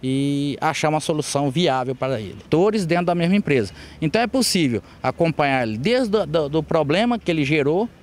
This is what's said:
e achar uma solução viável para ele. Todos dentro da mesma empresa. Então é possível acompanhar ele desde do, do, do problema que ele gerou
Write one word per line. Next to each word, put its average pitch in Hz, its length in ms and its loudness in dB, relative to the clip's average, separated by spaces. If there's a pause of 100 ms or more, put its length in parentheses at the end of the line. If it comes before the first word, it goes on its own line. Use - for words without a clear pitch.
e 139 580 -2
achar 156 280 0
uma 151 120 0
solução 143 500 -2
viável 131 440 0
para 131 260 -4
ele. 95 160 -10 (140)
Todos 202 340 2
dentro 170 220 0
da 175 80 2
mesma 175 220 2
empresa. 135 360 0 (300)
Então 160 180 2
é 240 60 0
possível 170 560 0 (200)
acompanhar 139 640 0
ele 110 120 -4
desde 233 300 0
do, 196 180 0
do, 151 220 0
do 156 140 0
problema 170 560 0
que - 120 -4
ele 160 140 0
gerou 156 440 0 (140)